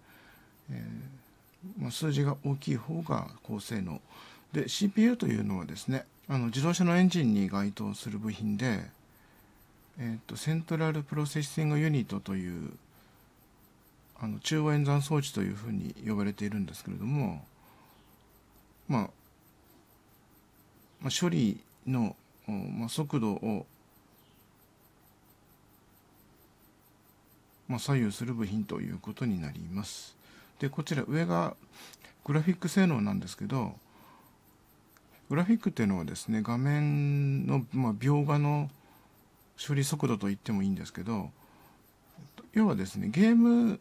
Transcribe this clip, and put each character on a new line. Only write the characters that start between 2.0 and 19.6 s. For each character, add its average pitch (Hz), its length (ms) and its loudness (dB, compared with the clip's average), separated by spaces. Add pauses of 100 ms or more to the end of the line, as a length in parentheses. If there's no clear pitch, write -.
字 139 100 2
が 139 220 2
大 139 120 0
き 143 160 -4
い 131 40 2
方 160 260 -6
が 139 260 -2 (140)
高 110 160 -6
性 107 220 -6
能。 87 200 -6 (520)
で、 151 160 -2
シ - 180 0
ー 196 60 0
ピ 214 100 4
ー - 20 8
ユ 247 100 6
ー - 20 0
と 202 100 -2
い 113 100 2
う 107 80 -2
の 98 140 -2
は 85 60 -6
で - 120 -10
す - 120 -6
ね、 131 160 -2 (240)
あ 135 100 0
の、 120 80 2
自 120 160 -2
動 170 120 2
車 180 100 2
の 175 120 4
エ 180 60 8
ン 185 60 8
ジ 175 160 4
ン 110 100 6
に 98 140 4
該 98 240 0
当 104 220 -6
す - 140 -10
る 104 100 -6
部 110 120 -4
品 104 260 -2
で、 101 280 -2 (1120)
え 117 200 -4
っ - 80 -16
と、 - 100 -10
セ 156 180 -2
ン 160 80 0
ト 165 140 -2
ラ 160 160 0
ル 151 100 -2
プ 143 140 -8
ロ 151 100 0
セ 151 140 -4
ッ - 20 -2
シ 156 220 -2
ン 151 60 2
グ 147 80 2
ユ 156 100 4
ニ 143 140 2
ッ - 20 -4
ト 98 160 -6
と 98 160 -4
い 87 300 -6
う、 - 40 -10 (1500)
あ 113 60 -4
の、 104 100 -6
中 156 220 0
央 151 120 4
演 147 140 4
算 143 160 4
装 151 140 0
置 139 180 0
と 101 80 0
い 95 80 0
う 98 40 -6
ふ 110 140 -10
う 110 40 -4
に 95 240 -4 (100)
呼 107 80 0
ば 101 100 2
れ 101 80 0
て 104 120 -6
い 104 60 -2
る 104 100 -2
ん 90 60 -2
で 78 80 -12
す - 100 -16
け 98 80 -8
れ 92 40 -6
ど 92 80 -6
も、 110 400 -2 (1400)
ま 127 120 2
あ、 95 100 -4 (1900)